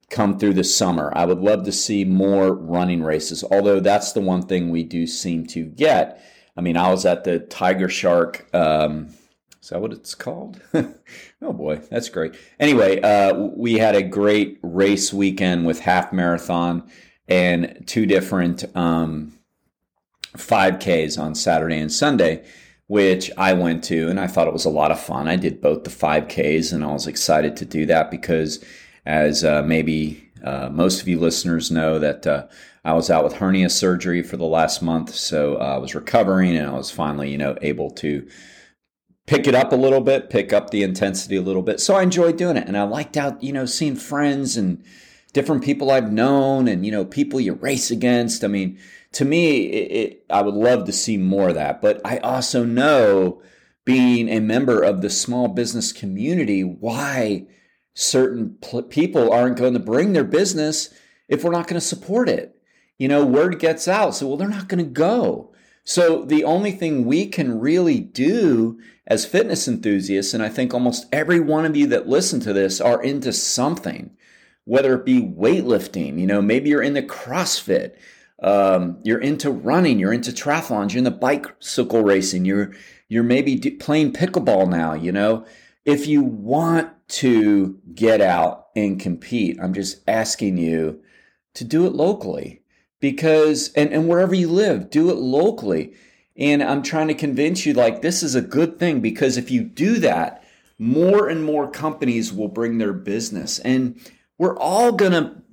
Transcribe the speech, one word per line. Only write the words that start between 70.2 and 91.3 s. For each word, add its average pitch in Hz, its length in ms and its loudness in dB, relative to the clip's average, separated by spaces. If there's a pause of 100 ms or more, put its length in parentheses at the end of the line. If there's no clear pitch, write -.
and 110 80 -2
I 107 60 -4
think 123 220 -4
almost 123 400 -2
every 156 280 2
one 156 260 0
of 156 100 0
you 143 120 4
that 120 200 0
listen 143 340 0
to 110 120 -2
this 98 260 0
are 120 220 2
into 127 320 -4
something, - 800 -4 (540)
whether 131 280 2
it 127 100 -2
be 127 160 4
weightlifting, 95 1000 0
you 92 80 0
know, 101 160 2
maybe 127 260 0
you're 147 140 2
into 143 180 -2
CrossFit, - 920 -4 (480)
um, 92 600 2
you're 113 160 0
into 147 300 -2
running, 139 480 2
you're 98 160 2
into 123 180 -4
triathlons, 120 600 -4
you're 123 60 -2
into 127 100 2
bicycle 123 960 -2
racing, 95 420 2
you're, 98 260 -2 (360)
you're 113 160 0
maybe 131 320 2
d-, - 160 -4
playing 151 420 0
pickleball 117 560 2
now, 82 240 -2
you 82 180 -4
know. 107 320 0 (420)
If 143 200 2
you 147 160 2
want 143 720 0 (160)
to 104 720 2 (160)
get 110 260 4
out 87 540 2
and 98 240 0
compete, 95 600 -4
I'm 92 140 -2
just 95 340 -8
asking 110 520 -2
you 82 420 -2 (540)